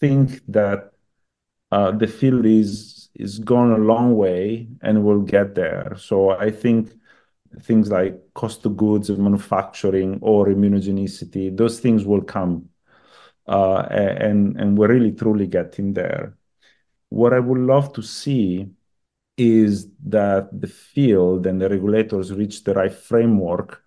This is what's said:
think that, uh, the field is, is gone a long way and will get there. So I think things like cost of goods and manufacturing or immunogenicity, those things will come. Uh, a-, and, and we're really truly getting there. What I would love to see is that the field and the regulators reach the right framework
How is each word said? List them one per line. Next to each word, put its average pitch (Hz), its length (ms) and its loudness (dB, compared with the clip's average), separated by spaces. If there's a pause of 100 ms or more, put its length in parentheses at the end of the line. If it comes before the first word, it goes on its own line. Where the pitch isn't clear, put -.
think 135 480 0
that, 101 420 -2 (800)
uh, 101 200 2
the 107 160 -2
field 127 380 0
is, 107 720 0
is 101 240 -12
gone 120 320 2
a 110 60 2
long 113 400 2
way 104 500 -2 (140)
and 107 240 2
will 104 160 4
get 98 340 0
there. 90 420 -6
So 95 340 0
I 101 200 -2
think 113 400 0 (720)
things 110 280 2
like 92 300 -2 (140)
cost - 320 -8
of 101 100 -2
goods 104 340 0
and 98 100 -2
manufacturing 98 1000 -2
or 104 260 4
immunogenicity, 98 1080 -2
those 113 240 0
things 113 240 2
will 101 180 0
come. 90 460 -6 (800)
Uh, 95 420 0
a-, 101 380 -2
and, 101 320 0
and 101 180 0
we're 107 120 4
really 120 240 2
truly 107 340 -2
getting 95 460 -4
there. - 420 -6 (720)
What 120 240 2
I 127 80 4
would 127 200 0
love 139 340 2
to 110 80 -10
see 98 680 -4 (680)
is 110 480 2 (160)
that 101 480 0
the - 160 -10
field 92 800 0
and 92 160 -2
the 95 80 0
regulators 101 640 -2
reach 101 300 -8
the 101 100 -2
right 95 180 0
framework 110 960 -2